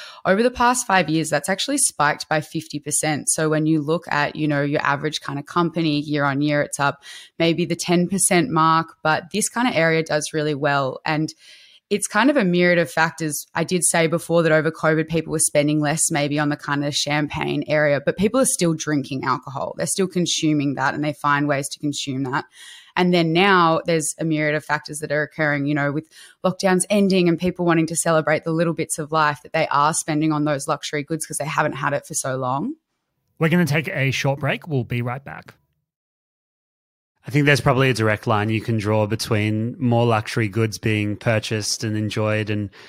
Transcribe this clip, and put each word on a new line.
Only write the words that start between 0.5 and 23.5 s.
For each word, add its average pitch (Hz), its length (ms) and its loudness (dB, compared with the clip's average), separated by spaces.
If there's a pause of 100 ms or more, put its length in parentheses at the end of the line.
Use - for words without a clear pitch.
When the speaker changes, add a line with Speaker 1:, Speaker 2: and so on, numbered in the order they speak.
Speaker 1:
past 247 340 0
five 185 240 2
years, 156 200 0
that's 147 180 -2
actually 196 300 -2
spiked - 500 0
by 156 140 0
fifty 151 400 -8
percent. 147 480 -2
So 156 180 0
when 156 180 2
you 156 160 2
look 160 280 -2
at, 147 260 -2
you 156 100 -2
know, 147 160 0
your 147 200 0
average 143 400 -2
kind 143 180 -6
of 143 60 -12
company 165 560 0
year 147 240 -2
on 139 160 0
year, 147 200 2
it's - 200 -4
up 143 240 -2 (340)
maybe 165 240 2
the 165 140 -2
ten 175 320 2
percent 180 400 2
mark, 160 520 2
but 156 300 -2
this 208 160 -2
kind 240 220 0
of - 60 -4
area 160 280 2
does 151 300 -4
really 151 220 -2
well. 139 500 0
And 156 280 -2 (580)
it's 202 160 -2
kind 233 240 2
of 294 40 2
a 247 80 4
myriad 175 360 4
of 165 100 0
factors. 160 640 -2
I 170 100 -2
did 175 220 -2
say 165 220 2
before 165 340 0
that 160 100 2
over 156 200 2
covid, 160 360 0
people 160 220 -2
were 156 80 -2
spending 151 420 2
less 151 300 0
maybe 147 300 0
on 147 100 0
the 147 80 -2
kind 143 260 -4
of 143 120 -4
champagne 147 720 -2
area, 147 360 2
but - 140 -2
people 214 220 2
are 254 60 4
still 170 280 0
drinking 147 500 -4
alcohol. - 540 -4
They're - 80 -4
still 185 220 -2
consuming 151 640 0
that 131 220 -2
and 147 80 -4
they 147 100 -2
find 143 340 0
ways 143 220 -2
to - 100 -12
consume 139 440 -4
that. - 220 -4 (500)
And 180 180 2
then 165 200 2
now 175 520 4